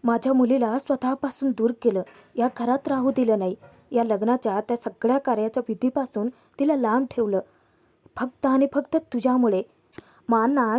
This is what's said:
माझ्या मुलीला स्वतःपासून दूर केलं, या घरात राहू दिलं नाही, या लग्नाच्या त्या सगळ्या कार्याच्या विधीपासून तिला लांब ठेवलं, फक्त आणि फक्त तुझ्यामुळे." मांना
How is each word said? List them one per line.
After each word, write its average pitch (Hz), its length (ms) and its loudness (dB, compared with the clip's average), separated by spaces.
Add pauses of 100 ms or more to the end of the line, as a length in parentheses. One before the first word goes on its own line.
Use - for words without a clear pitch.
माझ्या 233 280 0
मुलीला 247 460 2
स्वतःपासून 269 720 -4
दूर 233 220 0 (100)
केलं, 190 200 0 (320)
या 247 140 0 (100)
घरात 247 300 -2
राहू 269 220 0
दिलं 226 280 2
नाही, 185 160 -2 (360)
या 233 140 0
लग्नाच्या 220 560 0
त्या 233 160 -4
सगळ्या 233 420 -2
कार्याच्या 226 500 -2
विधीपासून 247 600 -4
तिला 285 480 -2
लांब 247 340 0
ठेवलं, 208 300 0 (760)
फक्त - 300 -6
आणि 269 280 4
फक्त 294 220 -2
तुझ्यामुळे." 247 680 2 (680)
मांना 233 500 2